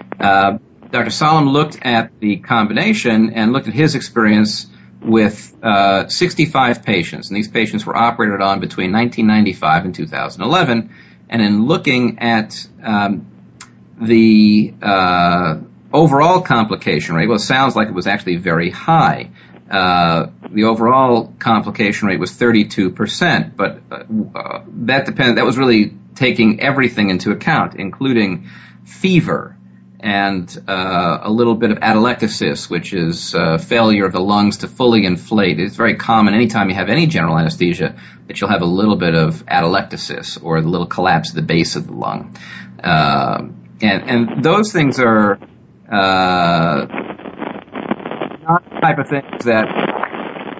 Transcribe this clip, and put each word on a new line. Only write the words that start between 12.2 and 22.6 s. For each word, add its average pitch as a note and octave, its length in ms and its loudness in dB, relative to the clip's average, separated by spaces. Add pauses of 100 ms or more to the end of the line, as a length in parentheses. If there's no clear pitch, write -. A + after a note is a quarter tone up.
um, G2+ 420 -2 (720)
the, G#2+ 840 6
uh, F2+ 720 2 (380)
overall D#3 480 4
complication G2 720 -2
rate, F#2 140 2
well, A2+ 80 2
it - 20 0
sounds C3 380 0
like G#2+ 100 2
it G2 60 -10
was F2+ 140 -4
actually G2 280 -2
very E2+ 360 -2
high. G#2 580 0 (420)
Uh, F2 540 2 (260)
the G#2 140 2
overall A#2 720 2
complication G#2+ 720 0
rate F2+ 100 -2
was F2+ 140 -4
thirty-two G#2+ 560 2